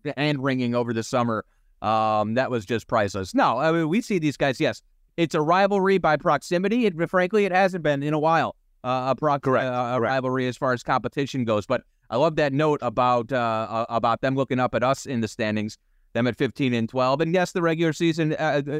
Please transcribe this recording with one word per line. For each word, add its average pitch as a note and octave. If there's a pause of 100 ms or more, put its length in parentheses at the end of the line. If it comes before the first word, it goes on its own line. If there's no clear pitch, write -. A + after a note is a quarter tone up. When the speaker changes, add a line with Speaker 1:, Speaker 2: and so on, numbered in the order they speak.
(160)
Speaker 1:
hand C#3+
wringing B2+
over A#2+
the A2
summer. A#2 (360)
Um, G#2+
that B2
was A#2
just A2+
priceless. G2+
No, D3+
I D#3+
mean, E3
we F#3+
see G#3
these D3+
guys, C#3
yes, B2+ (340)
it's E3+
a D#3
rivalry F#3+
by D#3+
proximity. F3+
It, E3
frankly, F#3+
it F#3
hasn't F#3
been C#3+
in D3+
a D3+
while, D3+ (280)
uh, B2+
a C3
prox-, C#3+
Speaker 2:
Correct. C3
Speaker 1:
uh, -
a B2
Speaker 2:
Correct. A2+
Speaker 1:
rivalry C3
as B2
far C3
as A#2+
competition C3
goes. G#2+
But B2 (260)
I A2+
love D#3
that D3
note D3
about, B2
uh, A2+
uh, A2+
about A2+
them C3+
looking C3
up B2+
at A2+
us C3
in A#2+
the A2
standings, G#2+ (360)
them A#2
at B2
fifteen C3
and A2+
twelve. C3
And E3
yes, F3+
the F#3
regular E3
season, D#3+
uh, D3